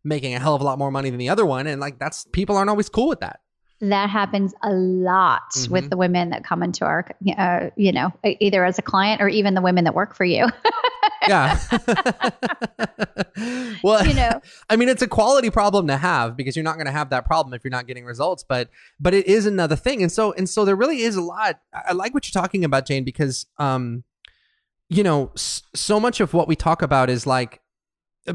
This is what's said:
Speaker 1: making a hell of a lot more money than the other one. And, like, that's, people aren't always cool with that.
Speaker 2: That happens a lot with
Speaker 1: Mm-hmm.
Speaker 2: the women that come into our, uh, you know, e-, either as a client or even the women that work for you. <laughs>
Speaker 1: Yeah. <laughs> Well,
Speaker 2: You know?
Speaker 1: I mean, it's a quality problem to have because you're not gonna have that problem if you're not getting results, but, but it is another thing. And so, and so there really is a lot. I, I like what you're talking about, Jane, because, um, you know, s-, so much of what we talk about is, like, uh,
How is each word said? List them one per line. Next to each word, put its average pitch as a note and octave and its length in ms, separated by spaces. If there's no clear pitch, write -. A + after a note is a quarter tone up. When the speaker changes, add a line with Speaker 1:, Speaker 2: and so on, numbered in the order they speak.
Speaker 1:
making C#3 320
a B2 40
hell D3 160
of C3 60
a - 40
lot C3+ 120
more C#3 140
money C#3 180
than B2 100
the B2 100
other G3 160
one. C3+ 220
And, C#3+ 120
like, C#3+ 180
that's, - 360
people G3 240
aren't G3 120
always G#3 200
cool B3 180
with D#4+ 140
that. - 180
Speaker 2:
That G3+ 300
happens G3 520
a G3+ 100
lot F#3 720
with F3+ 160
Speaker 1:
Mm-hmm. C#3+ 40
Speaker 2:
the F#3 80
women F3+ 340
that - 120
come E3+ 180
into F3 240
our, D#3 220
uh, F3+ 400
you G3 160
know, E3 180
e-, G3+ 160
either G3 240
as F3+ 120
a - 40
client G3+ 400
or G3 80
even G3+ 240
the F#3 80
women F3+ 240
that D#3+ 100
work G3 200
for F#3+ 100
you. F3 200
<laughs> A#4 680
Speaker 1:
Yeah. D3 320
<laughs> - 1300
Well, G3+ 240
Speaker 2:
You - 60
know? - 280
Speaker 1:
I A3 60
mean, A#3+ 140
it's B3+ 120
a B3 60
quality A#3+ 420
problem G3+ 380
to C3+ 100
have C3+ 400
because C3+ 180
you're D#3+ 80
not D#3+ 140
gonna D3 140
have D3 180
that B2+ 160
problem D#3 280
if A#2+ 100
you're C3 80
not B2 160
getting B2 180
results, C#3 420
but, B2 220
but F3 140
it G3 140
is G3+ 180
another F3+ 300
thing. B3 260
And E3+ 100
so, A3 220
and F#3 140
so G#3+ 180
there G3 100
really B3+ 260
is A3+ 140
a F#3+ 60
lot. F3 380
I, - 160
I - 40
like G3 200
what C#4+ 120
you're - 160
talking F#3 220
about, C3+ 220
Jane, C3+ 180
because, C3 420
um, B2+ 460
you F#3 140
know, D3+ 320
s-, - 280
so - 240
much A#3+ 220
of F3+ 120
what E3+ 140
we D#3+ 80
talk E3 260
about C3 280
is, B2+ 180
like, B2+ 340
uh, F3+ 80